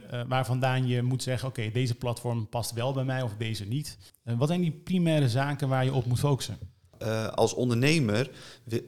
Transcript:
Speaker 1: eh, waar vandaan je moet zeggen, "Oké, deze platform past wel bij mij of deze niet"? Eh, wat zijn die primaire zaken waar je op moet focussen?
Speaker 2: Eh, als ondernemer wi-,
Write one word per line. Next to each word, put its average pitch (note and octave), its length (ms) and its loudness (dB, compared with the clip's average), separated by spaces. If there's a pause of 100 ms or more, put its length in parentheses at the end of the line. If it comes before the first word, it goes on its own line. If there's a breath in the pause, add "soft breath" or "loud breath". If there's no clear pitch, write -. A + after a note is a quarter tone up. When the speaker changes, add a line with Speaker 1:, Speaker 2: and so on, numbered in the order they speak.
(120)
Speaker 1:
eh, B2 160 -6
waar B2+ 180 0
vandaan B2+ 420 0
je B2 140 0
moet B2 220 0
zeggen, B2+ 240 -4
"Oké, A2 260 -4
deze A#2+ 220 0
platform A#2+ 540 -4
past A#2 240 -4
wel A#2+ 200 -2
bij C3+ 100 -2
mij C3 180 -2
of A#2 160 -4
deze A2 280 -4
niet"? C3+ 320 -6 (260 loud breath)
Eh, A#2 140 -2
wat C#3+ 100 2
zijn F3 140 0
die E3 100 2
primaire D#3+ 580 2
zaken C3+ 380 0
waar C3 180 2
je C3 80 0
op B2+ 120 2
moet A#2+ 140 2
focussen? C#3 380 0 (400)
Speaker 2:
Eh, A2 300 -2
als - 260 4
ondernemer B2 760 4 (340 loud breath)
wi-, A2+ 240 -4